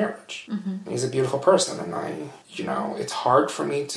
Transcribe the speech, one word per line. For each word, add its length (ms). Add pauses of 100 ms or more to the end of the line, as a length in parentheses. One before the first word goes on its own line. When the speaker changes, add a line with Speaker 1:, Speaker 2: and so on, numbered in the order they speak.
Speaker 1:
marriage. 480
Speaker 2:
Mm-hmm. 200 (140)
Speaker 1:
And 100
he's 100
a 120
beautiful 220
person, 420
and 140
I, 140 (420)
you 140
know, 340
it's 140 (140)
hard 240
for 140
me 200 (120)